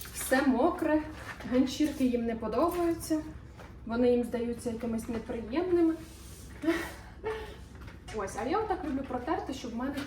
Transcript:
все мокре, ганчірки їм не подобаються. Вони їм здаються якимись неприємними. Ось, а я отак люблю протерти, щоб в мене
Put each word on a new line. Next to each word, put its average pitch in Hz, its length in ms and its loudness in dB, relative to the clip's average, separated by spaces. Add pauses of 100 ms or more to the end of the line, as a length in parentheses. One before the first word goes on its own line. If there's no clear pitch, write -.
(160)
все - 260 2
мокре, 302 600 4 (500)
ганчірки 277 540 4
їм 233 200 2
не 226 100 0
подобаються. 330 840 2 (640)
Вони 247 260 4
їм 240 120 6
здаються 240 460 -4
якимись 226 400 -4
неприємними. 294 840 2 (2250)
Ось, 196 200 -4 (100)
а - 40 0
я 381 100 2
отак 392 260 -2
люблю 269 220 -2
протерти, 294 460 -2
щоб 240 180 -8
в 220 40 -6
мене 269 200 -2 (120)